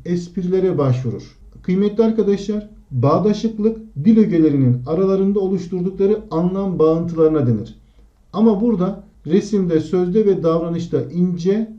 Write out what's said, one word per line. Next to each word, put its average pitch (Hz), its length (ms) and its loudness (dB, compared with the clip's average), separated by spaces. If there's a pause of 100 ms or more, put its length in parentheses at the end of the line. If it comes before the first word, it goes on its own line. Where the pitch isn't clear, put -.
esprilere 180 720 -2
başvurur. 123 600 -2 (240)
Kıymetli 202 420 0
arkadaşlar, 208 680 -2 (220)
bağdaşıklık 208 840 0 (280)
dil 220 120 6
ögelerinin 151 680 4
aralarında 190 540 0
oluşturdukları 190 800 -2 (100)
anlam 180 480 -2
bağıntılarına 160 680 2
denir. 107 280 -2 (580)
Ama 208 280 4
burada 202 420 -2 (220)
resimde, 180 540 0
sözde 180 460 0
ve 190 180 0
davranışta 165 580 -2
ince, 180 760 -2